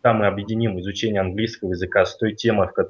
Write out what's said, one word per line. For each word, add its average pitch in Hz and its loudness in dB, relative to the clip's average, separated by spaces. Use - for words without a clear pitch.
Там 113 4
мы 101 4
объединим 101 -2
изучение 101 -2
английского 98 -2
языка 90 2
с - -10
той 110 -2
темой, 104 2
в - -12
ко-, 92 0